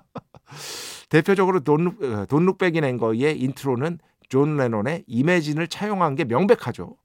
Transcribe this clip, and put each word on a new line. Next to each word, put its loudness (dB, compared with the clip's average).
대표적으로 4
Don't 4
Look, -2
어, -4
Don't 2
Look 2
Back 0
in 2
Anger의 0
인트로는 -4
존 2
레논의 -2
이매진을 0
차용한 -2
게 -2
명백하죠. 0